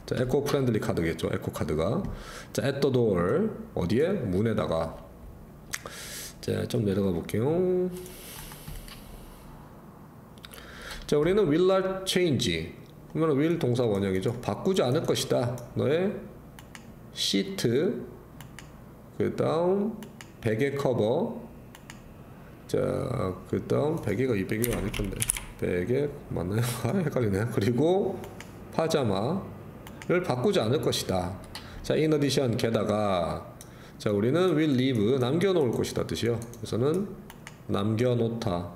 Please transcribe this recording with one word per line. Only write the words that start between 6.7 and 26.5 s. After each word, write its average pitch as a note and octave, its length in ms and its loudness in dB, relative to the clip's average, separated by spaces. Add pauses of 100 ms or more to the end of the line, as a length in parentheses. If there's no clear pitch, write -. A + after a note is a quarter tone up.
내려가 G2 260 2
볼게요. E3+ 800 0 (3250)
자, D3+ 100 4
우리는 F3+ 320 4
will F3 220 4
not F#3+ 340 2
change. F#2+ 720 2 (400)
그러면 D#3 240 2
will E3 200 2
동사 B2+ 260 2
원형이죠. G2 580 2
바꾸지 F#3 400 0
않을 C3 220 2
것이다. B2 520 0 (180)
너의 D#3+ 400 2 (1000)
시트, F#3+ 880 2 (1120)
그 G2 180 0
다음 F3+ 600 2 (480)
베개 C#3 320 2
커버. C3+ 680 2 (1200)
자, - 120 0 (680)
그 G2+ 180 0
다음 C#3+ 360 2
베개가 A#2 320 0
이 F#2+ 120 0
베개가 A2+ 300 2
아닐 F#2+ 160 -2
건데. G2+ 240 -4 (420)
베개 G2+ 520 2 (180)
맞나요? F2+ 320 0